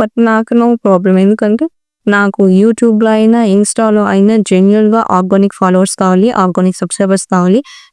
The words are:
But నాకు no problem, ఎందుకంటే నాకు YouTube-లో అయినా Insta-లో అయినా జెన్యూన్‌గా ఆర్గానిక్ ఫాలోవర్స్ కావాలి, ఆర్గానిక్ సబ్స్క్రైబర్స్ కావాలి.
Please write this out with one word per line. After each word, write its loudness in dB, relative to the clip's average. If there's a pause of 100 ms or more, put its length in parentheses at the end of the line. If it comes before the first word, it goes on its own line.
But -2 (180)
నాకు -2
no 0 (160)
problem, 0
ఎందుకంటే 0 (520)
నాకు -2 (160)
YouTube-లో 0
అయినా 2 (140)
Insta-లో 0 (100)
అయినా 2 (140)
జెన్యూన్‌గా 2 (160)
ఆర్గానిక్ 0
ఫాలోవర్స్ 0
కావాలి, 2 (140)
ఆర్గానిక్ -2
సబ్స్క్రైబర్స్ -4
కావాలి. 0 (300)